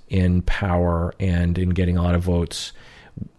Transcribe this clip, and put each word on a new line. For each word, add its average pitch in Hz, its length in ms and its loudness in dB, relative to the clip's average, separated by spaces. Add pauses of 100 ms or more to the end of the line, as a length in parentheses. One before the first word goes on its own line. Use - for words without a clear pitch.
in 90 340 2
power 87 760 0
and 87 380 0
in 92 120 0
getting 90 280 0
a 87 60 2
lot 87 120 2
of 87 60 0
votes, 87 500 -2 (680)